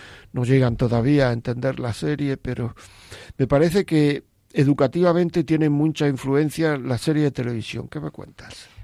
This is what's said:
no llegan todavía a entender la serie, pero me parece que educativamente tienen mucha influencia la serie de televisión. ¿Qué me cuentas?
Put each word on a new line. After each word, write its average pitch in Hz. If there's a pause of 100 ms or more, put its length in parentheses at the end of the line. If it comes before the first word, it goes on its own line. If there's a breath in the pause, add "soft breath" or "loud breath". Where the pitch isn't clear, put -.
(320 loud breath)
no 123
llegan 123
todavía 123
a 120
entender 123
la 120
serie, 143
pero 123 (640 loud breath)
me 131
parece 165
que 147 (300)
educativamente 165
tienen 156
mucha 151
influencia 143
la 127
serie 151
de 143
televisión. 120
¿Qué -
me 78
cuentas? - (160 soft breath)